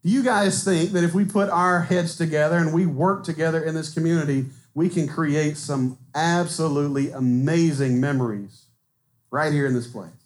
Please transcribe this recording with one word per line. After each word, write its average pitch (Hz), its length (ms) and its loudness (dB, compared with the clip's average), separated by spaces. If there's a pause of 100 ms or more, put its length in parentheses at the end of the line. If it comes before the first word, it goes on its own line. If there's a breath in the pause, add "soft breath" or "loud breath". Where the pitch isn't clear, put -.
Do 170 60 2
you 262 120 2
guys 208 400 2
think 180 300 0
that 175 100 2
if 170 120 0
we 202 100 2
put 196 240 0
our 180 320 2
heads 175 360 -2
together 156 420 2
and 160 160 0
we 180 100 2
work 180 400 0
together 160 400 -2
in 160 100 -4
this 156 180 -6
community, 151 540 0 (280 loud breath)
we 170 160 0
can 156 180 -2
create 151 480 0
some 127 420 -4 (160)
absolutely 156 960 0
amazing 135 880 2
memories 123 680 -4 (640)
right 147 220 0
here 143 140 2
in 131 60 0
this 120 140 -2
place? 92 240 -16 (160)